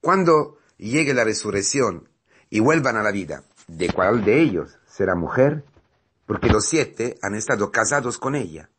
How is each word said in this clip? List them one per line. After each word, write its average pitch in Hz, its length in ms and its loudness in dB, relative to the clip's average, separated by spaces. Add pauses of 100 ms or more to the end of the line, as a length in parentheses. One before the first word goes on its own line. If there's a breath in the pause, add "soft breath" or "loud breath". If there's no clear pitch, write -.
Cuando 165 560 2 (200 soft breath)
llegue 135 360 -2
la 120 100 2
resurrección 104 840 -2 (400 soft breath)
y 110 120 0
vuelvan 135 360 2
a 104 60 -2
la 104 80 0
vida, 78 320 -8 (240)
¿de 85 260 -4
cuál 101 320 2
de 127 160 4
ellos 95 460 -2
será 92 260 -2
mujer? 131 500 0 (640)
Porque - 240 -2
los 107 160 2
siete 127 560 -4
han 101 140 -6
estado 107 360 -2
casados 117 460 0
con 135 160 -4
ella. 87 460 -8